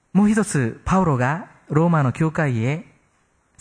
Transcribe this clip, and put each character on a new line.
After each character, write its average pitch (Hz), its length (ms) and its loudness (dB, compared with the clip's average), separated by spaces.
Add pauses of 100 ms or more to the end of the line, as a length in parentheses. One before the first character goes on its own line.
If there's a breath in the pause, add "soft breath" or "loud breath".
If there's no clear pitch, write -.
(120)
も 202 120 4
う 208 60 2
一 214 140 2
つ、 123 400 -4
パ 185 140 0
ウ 185 60 2
ロ 147 120 0
が 139 320 -2 (200)
ロ 156 180 2
ー - 20 2
マ 160 140 2
の 123 100 0
教 160 180 0
会 131 340 -2
へ 147 200 -4 (760)